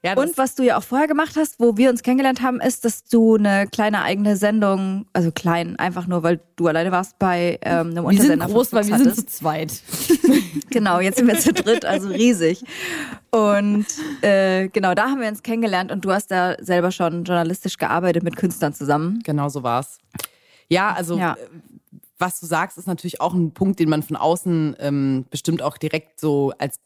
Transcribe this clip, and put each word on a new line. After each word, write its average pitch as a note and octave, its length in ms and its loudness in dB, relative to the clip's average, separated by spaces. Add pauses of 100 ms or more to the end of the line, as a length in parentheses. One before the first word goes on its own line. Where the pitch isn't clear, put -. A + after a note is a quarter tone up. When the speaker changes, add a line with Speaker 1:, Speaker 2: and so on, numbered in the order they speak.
Speaker 1:
Ja, F#3 100 -2
das C4 180 2
Speaker 2:
Und - 60 -6
was C4+ 180 0
du C4 80 -2
ja A#3 140 4
auch - 60 -2
vorher C#4 240 0
gemacht D4+ 300 0
hast, D4+ 240 -2
wo A#3 160 4
wir C4 120 6
uns A#3+ 140 -2
kennengelernt C4 380 0
haben, B3 180 -2
ist, - 240 -2
dass - 220 -4
du A3+ 300 6
eine G3+ 320 2
kleine G#3+ 340 0
eigene G3+ 340 2
Sendung, G3 800 0
also E3+ 180 2
klein, E3+ 480 -2
einfach F3+ 260 -4
nur, F3 160 -2
weil E3 200 2 (160)
du E3+ 100 0
alleine E3 240 2
warst, F#3 260 -2
bei, F3 440 0
ähm, E3+ 300 0
einem E3 40 -6
Speaker 3:
Wir F3 60 -4
sind E3+ 40 -2 (140)
Speaker 2:
Untersender D4 260 4
von G3+ 100 -4
Speaker 3:
groß, A#3+ 180 2
weil A3 100 2
Speaker 2:
Fuchs G#3 80 0
Speaker 3:
wir A3 60 2
sind A#3+ 140 6
Speaker 2:
hattest. A3 180 -6
Speaker 3:
zu - 80 -10
zweit. D#3+ 420 -4
<laughs> - 640 2 (260)
Speaker 2:
Genau, G3 300 2
jetzt F#3+ 200 0
sind A#3+ 80 6
wir A3 120 4
zu C4 140 2
dritt, C4 320 0
also G3 240 -2
riesig. F#3+ 520 2 (720)
Und, G#3 540 2 (360)
äh, F#3+ 480 2
genau, F#3+ 240 0
da G#3 160 0
haben C4+ 120 -2
wir A3+ 60 -4
uns G#3+ 160 -10
kennengelernt A3 480 -2
und G3 140 -6
du F#3+ 60 0
hast G3 200 -2
da F3+ 280 0
selber F3+ 320 0
schon E3+ 320 -2
journalistisch F3+ 540 -2
gearbeitet E3+ 460 0
mit E3+ 120 -4
Künstlern E3 380 -2
zusammen. D3+ 500 -2
Speaker 1:
Genau D3 260 -2
so C3+ 140 -8
war's. B2 340 -4 (720)
Ja, F#3+ 240 2
also, E3+ 240 -4
Speaker 2:
Ja. F3 160 -2
Speaker 1:
äh, - 140 -14 (680)
was F3+ 220 -4
du E3+ 60 -16
sagst, E3 320 -2
ist F3 100 -12
natürlich F3+ 340 -6
auch F3+ 120 -2
ein E3+ 200 0
Punkt, G3 260 -2
den D#3+ 100 2
man D3+ 140 0
von D#3+ 120 -8
außen, D#3+ 640 -2
ähm, C3+ 500 -2
bestimmt E3 320 -4
auch C#3+ 160 -6
direkt - 420 -8
so C#3+ 380 0
als - 280 -6